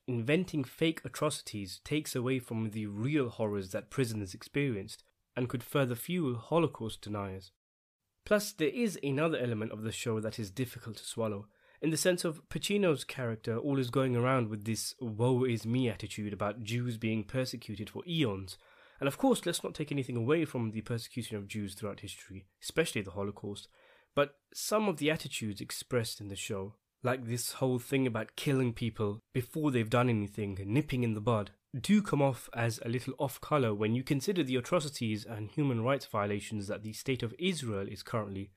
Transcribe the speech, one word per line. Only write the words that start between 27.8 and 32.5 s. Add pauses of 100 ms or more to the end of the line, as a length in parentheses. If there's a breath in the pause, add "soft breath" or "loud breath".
thing
about
killing
people (160)
before
they've
done
anything,
nipping
in
the
bud, (300)
do
come
off